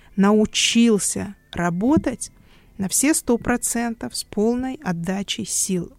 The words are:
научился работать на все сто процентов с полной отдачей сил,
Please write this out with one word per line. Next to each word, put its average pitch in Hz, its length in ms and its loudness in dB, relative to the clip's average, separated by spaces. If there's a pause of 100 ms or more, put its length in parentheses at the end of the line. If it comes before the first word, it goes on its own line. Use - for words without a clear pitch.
(160)
научился 214 1160 2 (180)
работать 220 800 0 (480)
на 196 100 -4
все 277 240 2
сто 240 260 0
процентов 233 800 -4
с - 60 -6
полной 247 640 -2
отдачей 190 600 -4
сил, - 540 -4